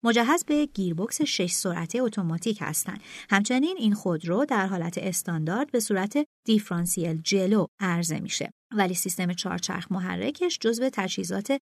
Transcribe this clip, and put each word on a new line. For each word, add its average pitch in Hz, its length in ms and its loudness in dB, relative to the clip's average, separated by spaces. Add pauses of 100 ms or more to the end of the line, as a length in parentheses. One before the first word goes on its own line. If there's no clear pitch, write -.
مجهز 233 400 4
به 302 200 2
گیربکس 185 560 -2
شش 180 300 0
سرعته 170 500 -2
اتوماتیک 208 600 0
هستند. - 380 -4 (300)
همچنین 254 480 4
این 220 160 4
خودرو 180 520 0
در 208 220 0
حالت 175 300 -2
استاندارد 180 760 -2
به 240 80 4
صورت 208 380 0 (280)
دیفرانسیل 175 800 2
جلو 196 420 4 (140)
عرضه 170 400 0
می‌شه، - 320 -6 (240)
ولی 190 180 2
سیستم 180 400 -2
چهارچرخ 180 580 -6
محرکش 190 720 -2
جزو 233 320 0
تجهیزات 190 720 -2